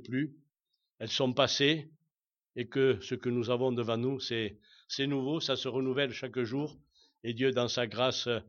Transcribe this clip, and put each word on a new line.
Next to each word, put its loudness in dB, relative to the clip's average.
plus, -4
elles -8
sont 0
passées, 2
et -4
que 4
ce -6
que -4
nous 0
avons 2
devant 0
nous, -2
c'est, -4
c'est -2
nouveau, 0
ça 0
se -4
renouvelle 0
chaque -6
jour, -2
et -2
Dieu 2
dans 2
sa 0
grâce 0